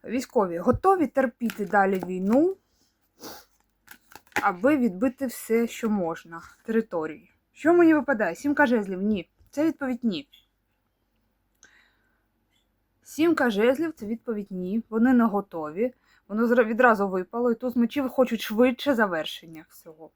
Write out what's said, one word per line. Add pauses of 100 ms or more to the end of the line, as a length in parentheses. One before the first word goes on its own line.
Військові
готові
терпіти
далі
війну, (1800)
аби
відбити
все,
що
можна, (240)
території. (200)
Що
мені
випадає?
Сімка
жезлів.
Ні. (200)
Це
відповідь
ні. (2750)
Сімка
жезлів –
це
відповідь
ні.
Вони
не
готові. (340)
Воно
зра-,
відразу
випало.
І
туз
мечів
хочуть
швидше
завершення
всього.